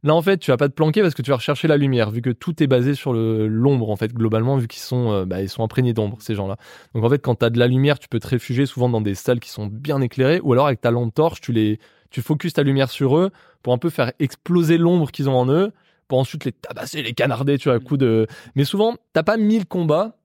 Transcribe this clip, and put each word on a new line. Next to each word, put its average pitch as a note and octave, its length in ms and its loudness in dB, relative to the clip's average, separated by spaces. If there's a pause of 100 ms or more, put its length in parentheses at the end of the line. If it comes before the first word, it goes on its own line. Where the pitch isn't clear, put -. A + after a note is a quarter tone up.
là, D3 100 4
en E3 80 4
fait, F#3+ 160 2
tu - 140 -2
vas B2 60 4
pas C#3+ 120 2
te C#3 40 -10
planquer D#3 280 2
parce F3 120 2
que - 80 -8
tu B2+ 100 -2
vas C3 60 2
rechercher D3 300 -2
la D3+ 100 4
lumière, B2+ 340 2
vu A#2 100 -4
que B2+ 80 -2
tout D#3 320 -4
est D3 60 2
basé C3 260 4
sur C3+ 200 -4
le, A2 340 0
l'ombre, A#2 420 2
en G#2+ 60 0
fait, A2 180 -4
globalement, A2+ 440 0
vu A#2+ 100 -2
qu'ils - 140 -14
sont, B2 300 -2
euh, F#2+ 140 0
bah, F#2 160 -4
ils G2 80 -4
sont A#2+ 140 -6
imprégnés A#2+ 300 0
d'ombre, G#2+ 260 -2
ces - 160 -6
gens-là. G2 220 -6 (360)
Donc, A2+ 120 -2
en A#2 40 4
fait, C#3+ 100 2
quand B2+ 160 -2
t'as A#2 140 2
de A2+ 100 -2
la A#2+ 80 4
lumière, C3+ 300 2
tu - 120 -20
peux A#2 100 -2
te - 80 -12
réfugier B2+ 380 -2
souvent B2 240 -2
dans A2+ 120 0
des G2+ 140 -2
salles B2 240 -2
qui - 100 -16
sont G#2 180 -10
bien C3+ 340 -4
éclairées, C3 420 0
ou C#3 100 2
alors C3+ 140 4
avec C3 140 -2
ta A#2+ 100 2
lampe A#2+ 220 -2
torche, D#3+ 280 0
tu - 120 -6
les, G#2+ 260 2 (320)
tu C3 100 -8
focuses D3+ 320 -4
ta D3 100 0
lumière C3+ 260 2
sur C#3 280 0
eux F#3 140 2 (320)
pour B2 100 0
un B2 40 0
peu E3+ 120 -2
faire B2+ 300 -2
exploser E3 580 0
l'ombre E3 340 2
qu'ils C#3 180 -4
ont C3 80 2
en B2+ 120 2
eux, F#3 220 2 (380)
pour C3 100 2
ensuite C3+ 260 -4
les B2+ 80 -4
tabasser, - 500 -12
les A#2 100 -6
canarder, C3+ 440 0
tu C#3+ 120 -2
vois, B2 80 4
à - 20 2
coup C3 180 -4
de, A2+ 300 2 (280)
mais C#3 100 2
souvent, G#3+ 300 0 (180)
t'as D#3+ 100 0
pas G#3+ 140 2
mille G#3+ 280 2
combats F3 600 -2